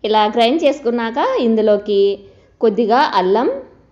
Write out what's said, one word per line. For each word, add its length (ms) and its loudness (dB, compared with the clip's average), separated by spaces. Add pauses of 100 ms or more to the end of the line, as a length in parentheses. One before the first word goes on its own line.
ఇలా 160 2 (120)
గ్రైండ్ 300 2
చేసుకున్నాక 540 -2 (260)
ఇందులోకి 560 0 (640)
కొద్దిగా 360 2 (200)
అల్లం 300 0 (440)